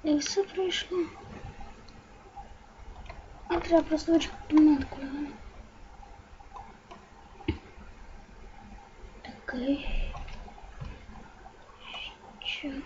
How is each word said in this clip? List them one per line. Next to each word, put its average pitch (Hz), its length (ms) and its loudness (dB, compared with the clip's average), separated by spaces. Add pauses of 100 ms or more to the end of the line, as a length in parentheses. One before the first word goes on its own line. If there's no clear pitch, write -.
І 302 120 6
все 339 280 4
пройшло. 370 540 0 (2500)
А 349 80 4
треба 339 280 8
просто 311 280 2
вичекати - 440 4
монетку. 294 420 10 (4000)
Такий. - 680 -2 (2500)
Що? - 300 -4 (160)